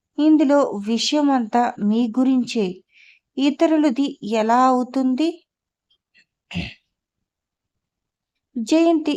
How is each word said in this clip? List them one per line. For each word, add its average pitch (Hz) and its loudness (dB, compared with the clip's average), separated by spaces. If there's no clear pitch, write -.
ఇందులో 294 4
విషయమంతా 240 0
మీ 214 0
గురించే, 247 0
ఇతరులది 294 0
ఎలా 226 2
అవుతుంది?" 254 0
జయంతి 311 0